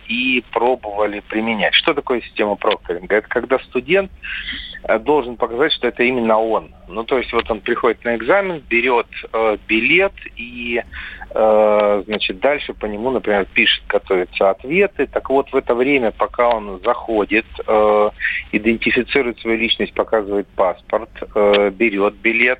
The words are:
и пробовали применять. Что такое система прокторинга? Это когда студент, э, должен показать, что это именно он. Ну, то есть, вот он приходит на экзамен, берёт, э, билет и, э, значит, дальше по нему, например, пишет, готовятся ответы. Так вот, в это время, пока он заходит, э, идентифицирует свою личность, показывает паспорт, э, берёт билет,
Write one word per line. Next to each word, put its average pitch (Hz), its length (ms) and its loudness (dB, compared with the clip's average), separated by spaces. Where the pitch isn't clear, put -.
и 127 440 -2
пробовали 107 760 -2
применять. 110 460 -2
Что - 200 2
такое 131 280 -2
система 104 340 -2
прокторинга? 92 640 -2
Это 110 100 -2
когда 123 320 -2
студент, 165 500 -2
э, 110 160 2
должен 123 360 0
показать, 120 380 0
что - 140 -2
это 123 160 0
именно 117 360 2
он. 107 320 -2
Ну, 104 160 -8
то 131 140 0
есть, 113 160 -4
вот 113 160 0
он 110 120 -2
приходит 117 440 0
на 120 100 0
экзамен, 170 540 0
берёт, 120 380 2
э, 110 240 2
билет 143 440 2
и, 120 460 -8
э, 104 680 4
значит, 101 340 -4
дальше 135 340 0
по - 120 -8
нему, 107 240 -4
например, 104 440 0
пишет, - 340 2
готовятся 95 640 0
ответы. 151 580 0
Так - 220 -6
вот, 135 220 2
в 131 40 -6
это - 200 0
время, 127 360 2
пока 120 380 0
он 104 340 -2
заходит, 110 640 0
э, 107 440 4
идентифицирует 117 880 0
свою 113 180 -2
личность, 107 360 -2
показывает 101 560 0
паспорт, 98 600 -2
э, 104 380 4
берёт 101 440 0
билет, 117 440 0